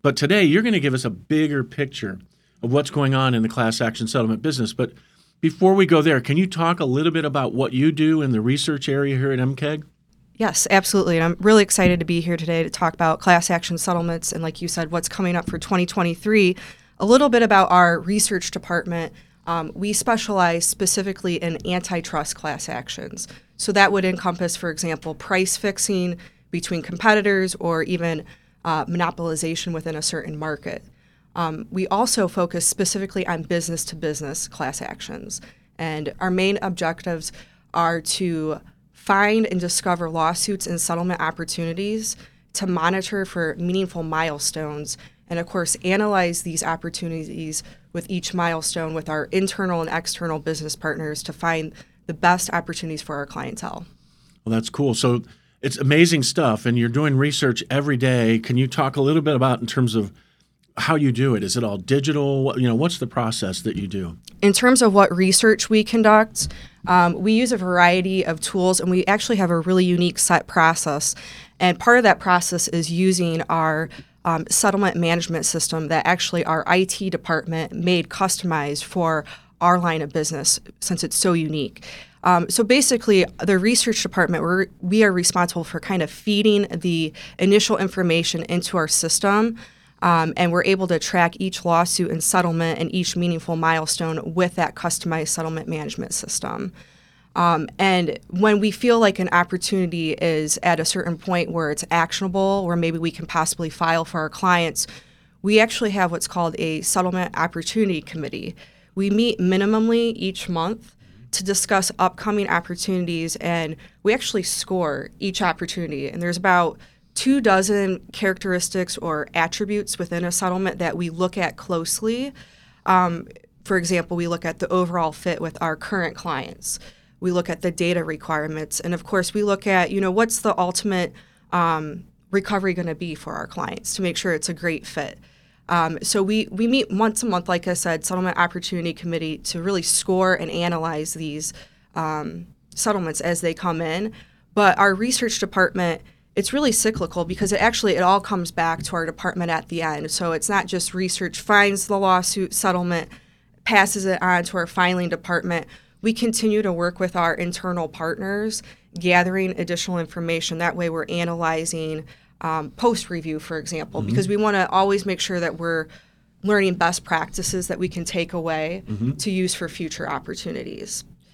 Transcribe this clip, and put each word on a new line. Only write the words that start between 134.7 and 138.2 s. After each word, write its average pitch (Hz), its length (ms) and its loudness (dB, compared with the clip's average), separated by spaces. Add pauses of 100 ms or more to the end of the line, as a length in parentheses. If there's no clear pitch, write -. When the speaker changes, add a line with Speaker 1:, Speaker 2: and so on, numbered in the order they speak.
Speaker 2:
fit. - 360 -10 (480)
Um, 165 340 0
so - 180 0
we, 214 300 0
we 220 160 -2
meet 247 240 0
once 214 320 0
a 247 40 -2
month, 180 220 -2
like 175 200 -2
I 180 60 0
said, 165 300 -2
Settlement 180 320 -2